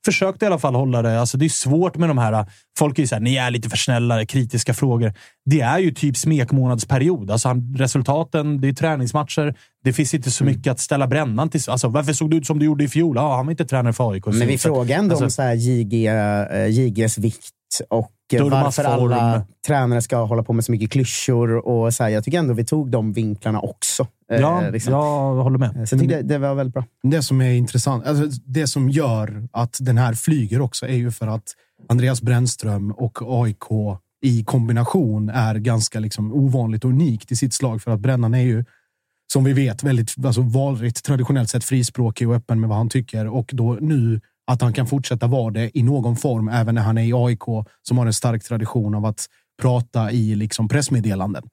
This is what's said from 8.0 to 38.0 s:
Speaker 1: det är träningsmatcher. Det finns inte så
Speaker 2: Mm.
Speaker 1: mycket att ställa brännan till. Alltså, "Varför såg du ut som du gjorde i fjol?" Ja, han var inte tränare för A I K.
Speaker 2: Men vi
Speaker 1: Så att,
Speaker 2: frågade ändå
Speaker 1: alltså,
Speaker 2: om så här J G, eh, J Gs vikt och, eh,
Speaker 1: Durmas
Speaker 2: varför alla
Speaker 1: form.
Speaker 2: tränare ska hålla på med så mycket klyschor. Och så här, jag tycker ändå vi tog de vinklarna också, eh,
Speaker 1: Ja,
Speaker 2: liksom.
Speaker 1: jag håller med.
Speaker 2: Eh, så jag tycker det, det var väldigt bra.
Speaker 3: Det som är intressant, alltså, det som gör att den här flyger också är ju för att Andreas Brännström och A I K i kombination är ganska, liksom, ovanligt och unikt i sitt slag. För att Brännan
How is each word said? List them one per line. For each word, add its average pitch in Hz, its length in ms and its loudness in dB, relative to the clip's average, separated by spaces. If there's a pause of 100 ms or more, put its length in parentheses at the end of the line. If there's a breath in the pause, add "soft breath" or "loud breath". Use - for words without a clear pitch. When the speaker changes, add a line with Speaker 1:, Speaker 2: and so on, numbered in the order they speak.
Speaker 1:
det 135 60 2
är 139 60 2
träningsmatcher. 147 840 -2 (280 soft breath)
Det 127 100 2
finns 147 200 0
inte 131 180 -2
så - 120 -2
Speaker 2:
Mm. 135 120 2
Speaker 1:
mycket 135 160 -2
att 123 80 -4
ställa 139 280 0
brännan 139 420 0
till. 139 180 -2
Alltså, 123 200 -2
"Varför 143 260 0
såg 156 180 0
du 165 60 4
ut 143 80 -2
som 151 140 0
du 151 60 4
gjorde 147 180 2
i 143 40 2
fjol?" 156 280 0
Ja, 139 200 0
han 131 100 -2
var 156 60 -4
inte 165 140 -2
tränare 120 280 0
för 117 180 0
A 98 40 -4
I 95 60 -6
K. 104 100 -4
Speaker 2:
Men 120 160 2
vi 131 100 0
Speaker 1:
Så 160 120 0
att, 147 60 2
Speaker 2:
frågade 123 180 0
ändå 185 200 2
Speaker 1:
alltså, 139 120 2
Speaker 2:
om - 60 0
så - 100 -4
här 123 120 2
J 117 300 2
G, 113 240 0
eh, 104 600 0
J 120 220 2
Gs 110 280 0
vikt 110 320 -4 (400)
och, 113 220 -2 (220)
eh, 131 100 4
Speaker 1:
Durmas 139 200 4
Speaker 2:
varför 143 200 0
alla 123 500 2
Speaker 1:
form. 107 100 0 (240)
Speaker 2:
tränare 120 340 2
ska 123 160 -2
hålla 113 260 0
på 120 100 -2
med 117 120 0
så 123 60 -2
mycket 110 200 0
klyschor. 120 760 0
Och 113 260 2
så 123 100 -2
här, 110 60 2
jag 107 140 0
tycker 160 160 -2
ändå 135 140 0
vi 113 120 -2
tog 147 260 -2
de 110 220 0
vinklarna 107 460 -2
också, - 480 -6 (260)
eh, 117 80 2
Speaker 1:
Ja, 165 280 2
Speaker 2:
liksom. 117 240 -2
Speaker 1:
jag 139 500 0
håller 131 140 2
med. 127 200 0
Speaker 2:
Eh, 113 60 -4
så 110 120 -2
jag 135 60 4
tycker 135 160 2
det, 139 40 -4
det 143 160 0
var 139 180 0
väldigt 131 180 -4
bra. 131 100 -4 (200)
Speaker 3:
Det 147 180 2
som 131 200 0
är 127 120 4
intressant, 120 540 0
alltså, 147 380 0
det 135 220 -2
som 135 220 0
gör 110 640 -2
att 117 260 -4
den 127 180 2
här 120 160 2
flyger 123 480 0
också 120 260 -4
är 131 80 -2
ju 120 160 0
för 110 160 -6
att 110 160 -4 (460)
Andreas 120 320 2
Brännström 117 680 0
och 113 300 -6
A 117 260 0
I 104 120 -2
K 104 380 -4 (280)
i 120 180 2
kombination 113 840 0
är 110 260 0
ganska, 110 440 -2
liksom, 107 340 -4
ovanligt 127 500 0
och 127 80 0
unikt 131 400 0
i 123 40 -2
sitt 123 180 0
slag. 113 280 -2
För 117 100 -4
att 110 80 0
Brännan 120 340 0